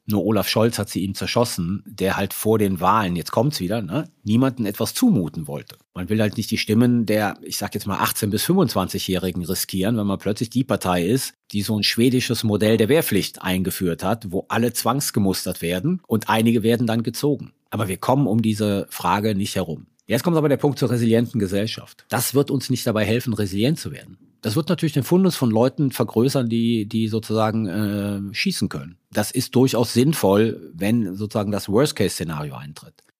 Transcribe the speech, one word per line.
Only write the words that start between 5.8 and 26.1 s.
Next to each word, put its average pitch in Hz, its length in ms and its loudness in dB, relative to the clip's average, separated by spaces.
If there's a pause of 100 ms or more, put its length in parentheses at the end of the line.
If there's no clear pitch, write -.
Man 90 160 -8
will 107 120 0
halt 104 160 0
nicht - 160 -4
die 107 40 0
Stimmen 120 480 2
der, 104 380 0
ich 82 140 -10
sag - 180 -6
jetzt 104 140 -6
mal, 101 100 -4
achtzehn 107 320 -2
bis 104 140 0
fünfundzwanzigjährigen 92 1000 0
riskieren, 95 520 -2
wenn 104 100 -2
man 95 140 -2
plötzlich 104 300 -4
die 135 120 0
Partei 90 420 0
ist, 120 300 0 (160)
die 104 120 -2
so 107 140 -2
ein 101 60 0
schwedisches 120 640 2
Modell 107 320 4
der 107 120 4
Wehrpflicht 120 540 0
eingeführt 92 640 -2
hat, 101 260 -2
wo 92 180 -6
alle 117 240 0
zwangsgemustert 110 880 0
werden 92 440 0
und - 220 -2
einige 113 340 4
werden 117 240 2
dann 113 160 0
gezogen. 123 480 -4 (200)
Aber 107 180 -2
wir 92 80 -4
kommen 135 320 2
um 113 120 2
diese 104 480 0
Frage 95 460 0
nicht 98 220 -2
herum. 82 320 -6 (180)
Jetzt 117 180 0
kommt 170 120 2
aber 151 120 2
der 135 80 4
Punkt 139 220 0
zur 120 120 0
resilienten 117 480 2
Gesellschaft. 101 720 -4
Das 123 260 -2
wird 139 160 2
uns - 180 -2
nicht 123 160 -2
dabei 107 200 2
helfen, 117 280 0
resilient 104 460 0
zu - 140 -10
werden. - 260 -18 (240)
Das 110 140 -2
wird 156 120 0
natürlich 160 260 0
den 131 100 0
Fundus 180 320 4
von 123 160 2
Leuten 127 400 2
vergrößern, 120 560 0